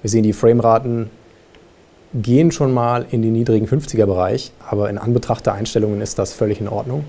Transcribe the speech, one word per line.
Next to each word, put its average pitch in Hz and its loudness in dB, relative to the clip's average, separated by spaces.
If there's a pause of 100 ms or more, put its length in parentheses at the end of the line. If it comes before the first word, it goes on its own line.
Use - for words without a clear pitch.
Wir 107 -4
sehen, 110 2
die 107 2
Frameraten 117 2 (1040)
gehen 127 4
schon 135 0
mal 120 0
in 117 -2
den 113 0
niedrigen 113 2
fünfziger 117 0
Bereich, 98 -2 (160)
aber 104 -2
in 101 -6
Anbetracht 120 -2
der 101 0
Einstellungen 104 -2
ist - -8
das 95 -4
völlig 104 -2
in 104 -6
Ordnung. 127 -6